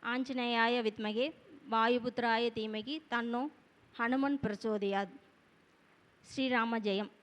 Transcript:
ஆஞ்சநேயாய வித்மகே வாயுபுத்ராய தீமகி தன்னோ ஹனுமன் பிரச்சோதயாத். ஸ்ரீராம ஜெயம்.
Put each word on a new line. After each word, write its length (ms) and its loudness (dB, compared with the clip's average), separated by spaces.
ஆஞ்சநேயாய 760 2
வித்மகே 520 0
வாயுபுத்ராய 840 2
தீமகி 540 -6
தன்னோ 400 -2
ஹனுமன் 460 2
பிரச்சோதயாத். 680 0
ஸ்ரீராம 640 0
ஜெயம். 260 0